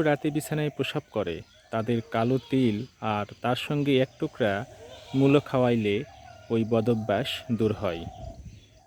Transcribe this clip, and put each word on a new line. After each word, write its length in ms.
রাতে 280
বিছানায় 460
প্রস্রাব 360
করে, 240
তাদের 280
কালো 260
তিল 280
আর 120
তার 260
সঙ্গে 260
এক 120
টুকরা 360
মূলো 260
খাওয়াইলে 560
ওই 140
বদভ্যাস 640
দূর 200
হয়। 300